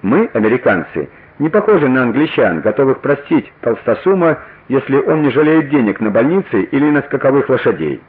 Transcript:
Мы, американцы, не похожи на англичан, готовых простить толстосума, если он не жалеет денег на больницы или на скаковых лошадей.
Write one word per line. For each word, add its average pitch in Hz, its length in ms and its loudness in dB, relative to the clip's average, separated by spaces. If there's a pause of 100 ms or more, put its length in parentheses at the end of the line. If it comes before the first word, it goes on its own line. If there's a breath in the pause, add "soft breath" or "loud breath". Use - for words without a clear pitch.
Мы, 147 300 0
американцы, 107 760 0 (300 loud breath)
не 147 100 -2
похожи 202 400 2
на 131 160 2
англичан, 117 560 0
готовых 131 400 0
простить - 600 -2
толстосума, 160 760 0 (300 loud breath)
если 135 300 0
он 156 240 0
не 143 80 2
жалеет 151 380 2
денег 120 320 0
на 107 100 -2
больницы 123 520 0
или 143 280 0
на 143 120 0
скаковых 135 460 0
лошадей. 92 600 -2